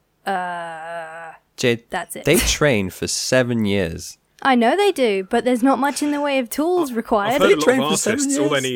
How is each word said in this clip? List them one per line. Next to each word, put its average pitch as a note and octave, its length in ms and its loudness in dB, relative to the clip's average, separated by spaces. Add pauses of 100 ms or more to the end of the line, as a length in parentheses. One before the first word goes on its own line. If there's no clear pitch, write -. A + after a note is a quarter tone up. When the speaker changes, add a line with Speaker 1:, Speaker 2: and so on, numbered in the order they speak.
(260)
Speaker 1:
uh, E3+ 1040 -6 (240)
Speaker 2:
Jade, A#2 340 0
Speaker 1:
that's - 260 -8
it. - 80 -10
Speaker 2:
they D3+ 120 4
train A#2+ 540 2
for - 160 -8
seven A#2+ 580 0
years. F#2 540 -2 (240)
Speaker 1:
I C4+ 140 4
know A#3+ 200 4
they G4+ 160 4
do, G3 380 0
but A#3 140 0
there's B3 180 0
not C4+ 160 4
much C4+ 240 -2
in D4 80 0
the D4 100 -2
way C#4+ 180 0
of B3 120 -4
tools E4 400 0
Speaker 3:
I've A#3 80 -6
Speaker 1:
required. A3 340 0
Speaker 3:
heard C#4+ 100 2
a - 60 2
Speaker 2:
They G4+ 60 6
Speaker 3:
lot D4 100 -2
Speaker 2:
train B3+ 180 4
Speaker 3:
of - 100 0
Speaker 2:
for - 40 0
seven G#3+ 240 -2
Speaker 3:
artists, C#4 180 0
all C#3+ 120 2
they D3 100 0
Speaker 2:
years? - 20 -4 (140)